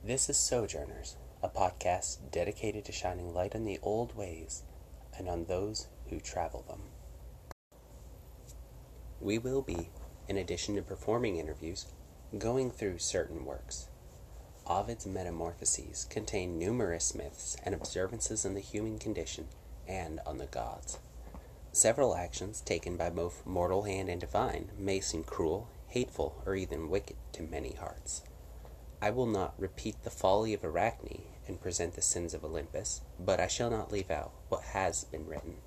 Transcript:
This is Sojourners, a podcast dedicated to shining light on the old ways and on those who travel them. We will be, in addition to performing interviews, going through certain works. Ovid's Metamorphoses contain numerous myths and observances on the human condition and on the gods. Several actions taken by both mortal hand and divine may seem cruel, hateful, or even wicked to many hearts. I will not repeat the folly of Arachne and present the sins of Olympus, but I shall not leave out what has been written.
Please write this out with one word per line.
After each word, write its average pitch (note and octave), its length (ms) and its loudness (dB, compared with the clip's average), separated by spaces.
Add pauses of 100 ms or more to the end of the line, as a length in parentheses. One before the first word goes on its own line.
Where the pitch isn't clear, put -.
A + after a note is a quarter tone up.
This B2 260 2
is C#3+ 60 4
Sojourners, - 800 2 (260)
a - 60 2
podcast - 800 2
dedicated G#2 540 0
to G#2+ 80 -8
shining F2 420 -2
light F#2 220 2
on A2+ 80 0
the G2 180 0
old A#2 320 2
ways E2+ 480 -6 (560)
and F#2 100 -4
on F2 180 0
those G2 420 0 (200)
who D#2+ 120 -4
travel - 480 -2
them. - 140 -8 (2500)
We G#2 180 4
will B2+ 240 2
be, E2+ 280 -2 (380)
in G2 80 0
addition F2+ 400 0
to F#2 60 0
performing G#2 560 2
interviews, D#2 480 -4 (520)
going B2 320 4
through F#2+ 280 0
certain D#2+ 460 2
works. - 440 -6 (760)
Ovid's G#2+ 420 2
Metamorphoses F2 1040 0
contain F#2 480 0
numerous F2 600 2
myths - 480 -4
and G2 100 0
observances G2+ 720 0
on F#2+ 80 0
the G2+ 60 0
human G#2+ 400 -2
condition F#2 480 -2 (400)
and E2 360 -4
on D2 140 -4
the C#2 80 -4
gods. - 540 -4 (720)
Several A#2+ 420 10
actions F2+ 460 -4
taken F2 360 0
by E2+ 140 2
both E2+ 340 -2
mortal F#2 380 4
hand F#2+ 260 0
and F2 120 0
divine G2+ 580 2
may G2 220 4
seem D#2+ 240 0
cruel, F2 440 2 (200)
hateful, G2 560 0
or F#2+ 100 2
even E2 360 0
wicked G2+ 260 0 (160)
to - 100 -6
many D#2+ 300 -4
hearts. - 500 -6 (760)
I G#2+ 100 4
will B2 160 4
not G2 300 4
repeat - 460 -4
the - 80 -4
folly G#2 420 6
of G2 100 0
Arachne F2 600 2 (240)
and F#2 140 -6
present F2 340 0
the - 80 -2
sins E2+ 320 2
of D2+ 100 -4
Olympus, D#2 560 -2 (180)
but F2+ 220 6
I F2 60 6
shall A#2 240 2
not A2 200 0
leave G2+ 200 0
out D2+ 220 0 (180)
what - 120 2
has F#2 420 2
been D#2 220 -6
written. D#2 300 -6 (100)